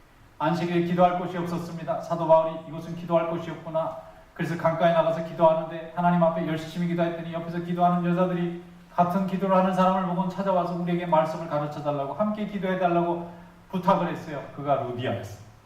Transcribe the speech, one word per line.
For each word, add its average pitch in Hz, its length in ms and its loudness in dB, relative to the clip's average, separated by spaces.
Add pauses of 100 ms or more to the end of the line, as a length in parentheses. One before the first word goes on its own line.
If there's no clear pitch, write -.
(380)
안식일에 170 460 2
기도할 175 360 4
곳이 175 180 -4
없었습니다. 165 640 -4
사도 165 260 -2
바울이 160 300 6 (100)
"이곳은 170 280 -10
기도할 170 340 0
곳이 165 220 -6
없구나." 160 460 -4 (360)
그래서 165 240 -4
강가에 170 360 2
나가서 160 320 2
기도하는데 165 720 2
하나님 175 280 4
앞에 160 240 2
열심히 170 400 -4
기도했더니 170 460 -2
옆에서 170 260 -6
기도하는 175 500 2
여자들이 175 540 0 (320)
같은 185 320 2
기도를 190 280 0
하는 185 180 4
사람을 185 340 4
보고 175 220 -2
찾아와서 180 460 0
우리에게 175 300 -2
말씀을 160 440 0
가르쳐 147 340 -4
달라고, 143 300 -2
함께 214 340 -2
기도해 185 320 -2
달라고 170 500 0 (400)
부탁을 180 400 2
했어요. 143 320 -8 (140)
그가 139 200 0
루디아였어요. 120 680 -4 (220)